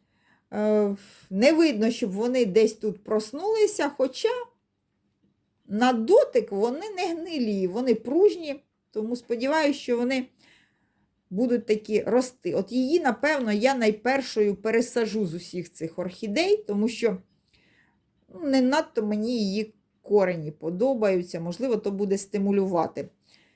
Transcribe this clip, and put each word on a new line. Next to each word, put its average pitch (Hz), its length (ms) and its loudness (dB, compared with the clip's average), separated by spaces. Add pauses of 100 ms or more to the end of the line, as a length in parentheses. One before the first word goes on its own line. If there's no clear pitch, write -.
(540)
Е, 208 420 2 (340)
не 233 240 4
видно, 247 380 4
щоб 233 200 -4
вони 240 340 0
десь 220 280 4
тут - 300 -8
проснулися, 330 960 0
хоча 277 320 0 (1400)
на 233 260 2
дотик 247 580 4
вони 247 460 -2
не 349 160 -2
гнилі, 247 540 -2
вони 233 280 0
пружні, 320 680 0 (280)
тому 220 240 -6
сподіваюся, 285 640 0
що 240 180 -2
вони 254 280 -2 (1040)
будуть 233 360 0
такі 214 360 0
рости. 233 520 -2
От 190 180 -2
її, 262 280 2
напевно, 269 520 0
я 233 240 2
найпершою 220 800 0
пересажу 220 720 -2
з 156 80 -6
усіх 175 380 -10
цих 160 280 -10
орхідей, 226 580 0
тому 208 300 -2
що, 220 300 0 (1160)
ну, 339 160 -6
не 269 120 4
надто 269 420 0
мені 214 360 -2
її 208 340 -2 (320)
корені 180 460 2
подобаються, 185 880 -2
можливо, 202 380 -2
то 202 140 -4
буде 196 260 -2
стимулювати 196 920 -2 (460)